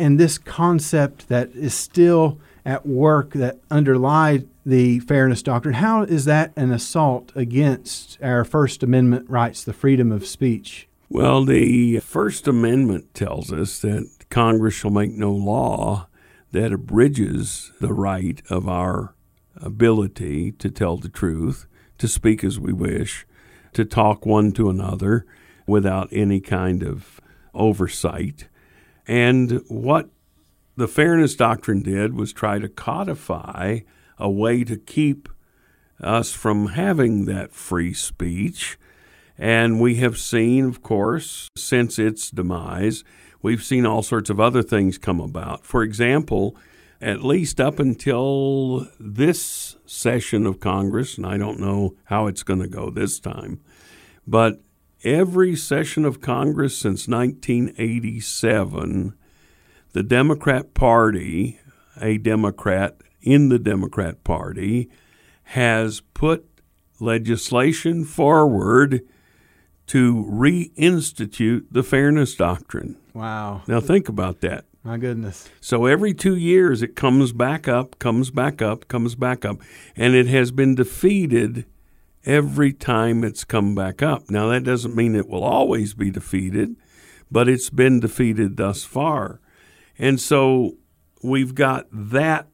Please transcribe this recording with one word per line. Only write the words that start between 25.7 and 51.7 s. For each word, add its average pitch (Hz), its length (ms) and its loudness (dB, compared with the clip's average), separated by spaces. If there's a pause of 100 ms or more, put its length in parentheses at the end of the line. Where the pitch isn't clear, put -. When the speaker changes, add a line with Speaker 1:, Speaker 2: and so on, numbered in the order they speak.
Speaker 2:
any 101 280 2
kind 92 420 -2
of 90 380 -10 (320)
oversight. 95 960 -2 (580)
And 123 600 2
what 127 400 -2 (680)
the 123 120 -2
Fairness 160 460 4
Doctrine 113 480 0
did 101 320 -2
was 107 180 -6
try 101 260 -4
to 104 120 -8
codify - 1120 -6 (380)
a 101 120 -2
way 117 340 0
to 113 140 -8
keep 147 500 -2 (760)
us 113 300 -2
from 104 360 -2
having 123 580 0
that 98 260 -6
free 87 400 -4
speech. - 840 -8 (600)
And 113 420 0
we 120 160 4
have 120 220 0
seen, 127 480 0
of 120 160 -6
course, 113 760 -4
since 120 420 0
its 110 320 -2
demise, 87 720 -4 (380)
we've 123 220 -2
seen 123 240 0
all 110 160 0
sorts 107 280 -4
of 101 80 -2
other 120 240 4
things 98 360 0
come 87 220 -2
about. - 440 -10
For 123 180 0
example, 113 720 0 (460)
at 104 240 -6
least 156 340 0
up 143 220 0
until 135 1080 -2 (140)
this 123 720 -2 (100)
session 113 640 -2
of 92 140 -2
Congress, 98 560 -4
and 95 100 -8
I 101 120 -4
don't 104 200 -6
know 98 460 -2